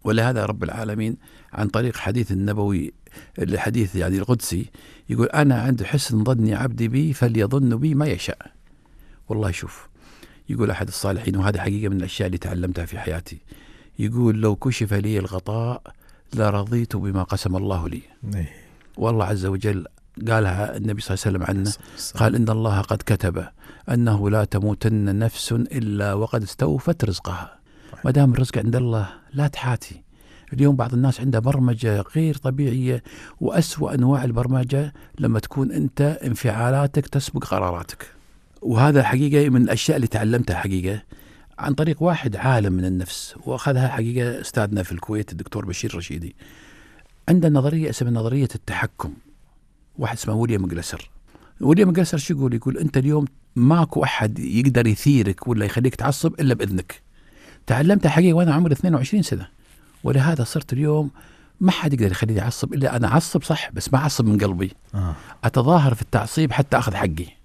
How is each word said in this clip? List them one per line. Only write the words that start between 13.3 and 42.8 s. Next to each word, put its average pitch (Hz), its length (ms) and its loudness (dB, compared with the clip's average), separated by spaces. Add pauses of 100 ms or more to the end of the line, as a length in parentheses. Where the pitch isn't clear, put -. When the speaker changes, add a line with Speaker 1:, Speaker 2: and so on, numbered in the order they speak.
Speaker 1:
يقول: 113 420 2
"لو 107 140 2
كشف 113 380 -2
لي 104 260 0
الغطاء 107 640 -6 (520)
لرضيت 110 600 0
بما 95 280 -2
قسم 95 320 -4
الله 92 340 -4
لي". 82 120 -10 (340)
Speaker 2:
إيه. 82 140 -4 (480)
Speaker 1:
والله 110 280 0
عز 95 200 -2
وجل 98 400 -2 (440)
قالها 104 480 0
النبي 107 240 -4
صلى - 140 -4
الله - 100 -6
عليه 98 120 0
وسلم 92 200 -2
عنه، 98 120 0
Speaker 2:
صلى 101 60 -4
الله - 120 -20
عليه - 80 -20
وسلم. - 260 -10
Speaker 1:
قال: 117 140 2
"إن 113 140 2
الله 110 320 0
قد 104 160 -2
كتب 87 500 -2 (420)
أنه 110 400 2
لا 107 140 2
تموتن 104 760 0
نفس - 320 -2
إلا 107 640 -2
وقد 110 300 -2
استوفت 151 640 -2
رزقها". - 520 -8 (340)
Speaker 2:
طيب. - 140 -20
Speaker 1:
ما 127 60 2
دام 135 220 6
الرزق 127 240 0
عند 113 180 0
الله 113 340 -2 (240)
لا 143 140 0
تحاتي. - 560 -6 (500)
اليوم 139 220 4
بعض 123 180 -2
الناس 127 280 2
عنده 123 180 2
برمجة 117 640 2 (140)
غير 156 200 2
طبيعية 127 680 -2 (380)
وأسوأ - 520 -2
أنواع 135 300 2
البرمجة 127 720 0 (260)
لما 117 200 2
تكون - 320 -4
أنت - 300 -2
انفعالاتك 135 1080 0
تسبق 135 360 -4
قراراتك. 90 640 -4 (540)
وهذا 131 420 6
حقيقة 143 460 4
من 127 120 6
الأشياء 120 340 2
اللي 123 120 0
تعلمتها 110 480 0
حقيقة 95 480 -4 (560)
عن 139 140 -2
طريق 156 300 0
واحد 156 320 0
عالم 110 380 2
من 92 120 0